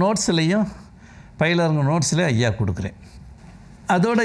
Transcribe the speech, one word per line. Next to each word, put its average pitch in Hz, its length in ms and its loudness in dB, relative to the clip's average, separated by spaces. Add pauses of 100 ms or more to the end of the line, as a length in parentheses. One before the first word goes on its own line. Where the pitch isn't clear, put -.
நோட்ஸ்லையும், 190 640 0 (720)
பயிலரங்க 165 520 2
நோட்ஸ்லையும் 160 420 0
ஐயா 117 160 2
கொடுக்குறேன். 95 480 -4 (920)
அதோட 220 380 2